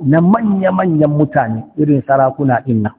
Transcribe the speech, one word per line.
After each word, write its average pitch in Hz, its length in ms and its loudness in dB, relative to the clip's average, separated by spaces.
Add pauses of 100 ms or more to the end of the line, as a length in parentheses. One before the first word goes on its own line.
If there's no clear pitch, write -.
na 151 180 2
manya-manyan 185 920 0
mutane, 139 540 -2 (120)
irin 147 260 0
sarakuna 131 640 0
ɗin 117 180 -2
nan. 104 160 -6